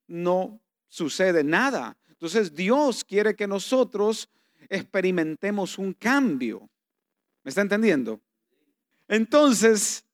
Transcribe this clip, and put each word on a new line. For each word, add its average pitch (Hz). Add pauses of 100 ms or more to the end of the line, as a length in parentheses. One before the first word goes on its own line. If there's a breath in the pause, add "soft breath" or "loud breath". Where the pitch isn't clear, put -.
no 180 (280)
sucede 170
nada. 170 (120)
Entonces 165
Dios 226
quiere 208
que 208
nosotros 214 (400 soft breath)
experimentemos 185
un 190
cambio. 147 (760)
¿Me 135
está 151
entendiendo? 180 (880)
Entonces, 226